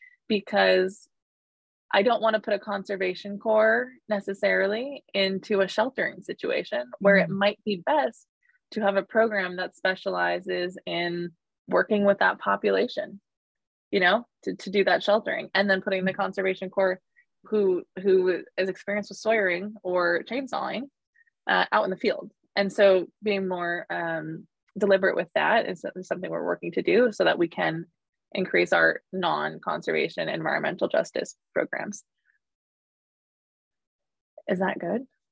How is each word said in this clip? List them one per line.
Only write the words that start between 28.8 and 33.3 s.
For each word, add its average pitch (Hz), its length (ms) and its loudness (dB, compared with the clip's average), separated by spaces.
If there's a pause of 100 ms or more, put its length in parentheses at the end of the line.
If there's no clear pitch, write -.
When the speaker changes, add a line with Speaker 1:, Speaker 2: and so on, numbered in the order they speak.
Speaker 1:
non-conservation 160 1200 -2
environmental 156 580 -2
justice - 480 -2 (180)
programs. - 500 -6 (2500)